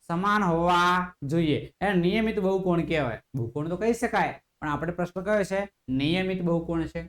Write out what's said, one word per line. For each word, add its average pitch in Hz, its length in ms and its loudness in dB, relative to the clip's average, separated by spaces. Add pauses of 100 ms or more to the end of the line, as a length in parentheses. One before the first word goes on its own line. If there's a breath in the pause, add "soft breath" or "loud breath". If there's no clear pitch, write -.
સમાન 202 340 2
હોવા 175 800 2
જોઈએ. 151 580 0
એને 196 140 0
નિયમિત 208 440 2
બહુકોણ 185 480 0
કહેવાય. 143 360 -2 (120)
બહુકોણ 139 340 -4
તો 175 80 -4
કહી 226 180 0
શકાય, 208 480 -2 (180)
પણ 151 80 -4
આપણે 151 240 -2
પ્રશ્ન 175 320 -6
કયો 208 200 2
છે? 196 280 -4 (160)
નિયમિત 175 540 0
બહુકોણ 170 440 0
છે. 170 220 -10